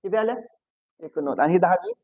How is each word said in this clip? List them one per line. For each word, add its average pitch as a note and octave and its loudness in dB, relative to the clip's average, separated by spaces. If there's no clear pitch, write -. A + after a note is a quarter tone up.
किती G3 -2
आल्या? A3+ 0
एकोणनव्वद. D3+ -6
आणि D#3 4
ही F#3 4
दहावी? F#3 2